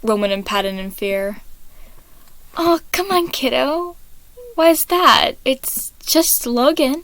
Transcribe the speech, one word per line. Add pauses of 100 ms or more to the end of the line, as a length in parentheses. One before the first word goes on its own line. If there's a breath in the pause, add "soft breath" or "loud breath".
Roman
and
Patton
in
fear. (1160 soft breath)
Oh, (120)
come
on,
kiddo. (600)
Why
is
that? (100)
It's (140)
just
Logan.